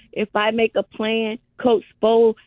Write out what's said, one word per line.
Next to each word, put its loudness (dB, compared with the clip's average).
if -6
I -2
make -2
a -2
plan, -6
Coach 0
Spo 4